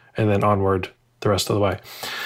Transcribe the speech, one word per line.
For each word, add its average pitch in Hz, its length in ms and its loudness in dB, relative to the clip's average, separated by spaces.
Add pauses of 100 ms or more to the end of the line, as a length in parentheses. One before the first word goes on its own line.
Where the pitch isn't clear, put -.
(160)
and 107 140 2
then 101 140 2
onward 95 460 2 (300)
the - 100 -2
rest 95 200 0
of 104 40 0
the 104 60 2
way. 98 200 0 (460)